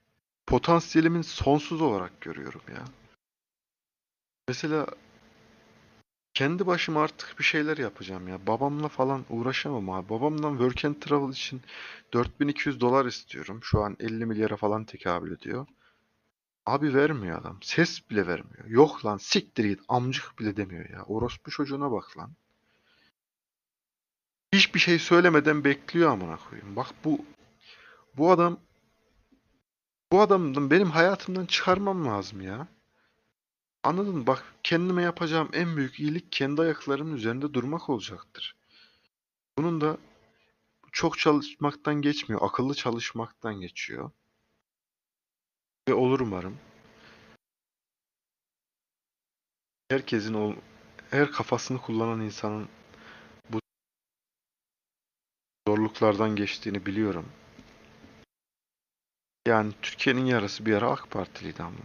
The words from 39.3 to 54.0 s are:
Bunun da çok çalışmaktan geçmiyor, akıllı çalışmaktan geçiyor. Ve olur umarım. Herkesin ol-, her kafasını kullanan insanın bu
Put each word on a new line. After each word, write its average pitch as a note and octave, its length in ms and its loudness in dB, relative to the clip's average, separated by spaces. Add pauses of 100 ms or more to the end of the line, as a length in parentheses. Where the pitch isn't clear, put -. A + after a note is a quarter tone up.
Bunun D#3+ 220 0
da D#3 180 0 (920)
çok - 260 0
çalışmaktan D3 840 0
geçmiyor, C#3+ 400 0
akıllı B2 320 0
çalışmaktan A2+ 840 -6
geçiyor. E2 500 -10 (1800)
Ve B2 60 4
olur B2+ 260 4
umarım. G2+ 380 -6 (3250)
Herkesin A#2 460 -2
ol-, G#2 220 -2 (540)
her D3 220 2
kafasını B2 480 -4
kullanan A2+ 400 -2
insanın G#2+ 480 -6 (800)
bu A2 100 -4 (2000)